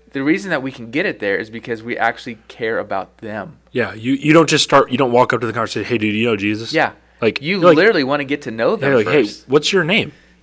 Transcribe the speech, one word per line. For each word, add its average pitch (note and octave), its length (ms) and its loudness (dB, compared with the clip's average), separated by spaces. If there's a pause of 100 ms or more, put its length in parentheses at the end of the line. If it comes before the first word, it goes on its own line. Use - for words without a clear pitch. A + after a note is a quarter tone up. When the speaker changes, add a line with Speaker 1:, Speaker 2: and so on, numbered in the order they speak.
(140)
Speaker 1:
the C#3 100 -6
reason F#3+ 280 -2
that C#3+ 120 -2
we C3+ 80 -8
can A#2 200 -16
get D#3+ 140 -4
it F3 140 -6
there G2 160 -2
is A2 140 -6
because A2+ 340 -10
we A#2 140 -8
actually A#2 400 -4 (100)
care A2+ 320 -6
about G2 380 -8
them. G#2+ 400 -12 (160)
Speaker 2:
Yeah, A2 200 -4
you, A2+ 200 -4
you D3+ 180 0
don't D#3+ 160 6
just D3 160 2
start, - 260 4
you B2 80 -2
don't C3 140 2
walk B2 220 4
up A#2 80 -2
to A#2+ 60 -4
the A2+ 40 -4
conversation, A2 320 -4
"Hey, A#2+ 140 -2
dude, G#2+ 180 -2
you A2 100 -2
know A2+ 120 0
Jesus?" G#2+ 340 -4
Speaker 1:
Yeah. D3 220 0 (280)
Speaker 2:
Like, A2+ 200 0
Speaker 1:
You F3+ 180 -4
Speaker 2:
you're E3 100 2
like, D#3 60 8
Speaker 1:
literally F3 300 4
wanna C#3+ 180 -2
get C#3+ 200 -6
to B2 80 -8
know B2 260 0
them C#3 140 0
Speaker 2:
"Hey, C3+ 40 2
like, G#2+ 120 4
hey, C3 160 2
Speaker 1:
first. - 260 -8
Speaker 2:
what's D3+ 240 2
your F#3 100 2
name? F#3 300 -2 (300)